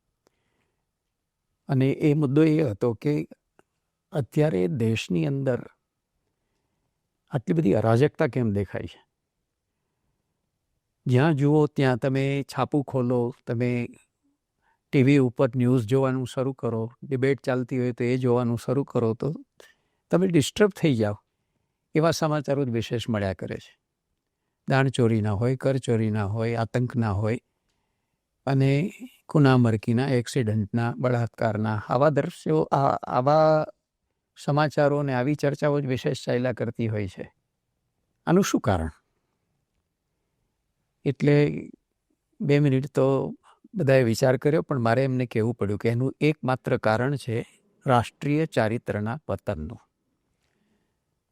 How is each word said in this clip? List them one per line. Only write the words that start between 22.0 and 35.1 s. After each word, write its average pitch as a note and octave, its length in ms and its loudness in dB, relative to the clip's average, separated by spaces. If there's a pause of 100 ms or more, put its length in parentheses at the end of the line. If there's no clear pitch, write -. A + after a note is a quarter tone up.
સમાચારો D3 540 -2
જ B2+ 40 -4
વિશેષ A#2 400 -4
મળ્યા G2+ 260 -2
કરે - 240 -10
છે. - 200 -20 (880)
દાણચોરીના A#2 640 2
હોય, A#2+ 240 0
કરચોરીના A2+ 680 -2
હોય, A2+ 300 -4
આતંકના A#2 560 -2
હોય G#2+ 300 -2 (1040)
અને C#3 460 2 (360)
ખૂનામરકીના, B2 800 4
એક્સિડન્ટના, A#2 880 -2
બળાત્કારના, A2+ 920 -2
આવા C#3 200 2
દ્રશ્યો, D#3 540 -2
આ, C#3 340 0
આવા D#3 720 2 (800)
સમાચારો D3 540 2
અને C#3 160 -2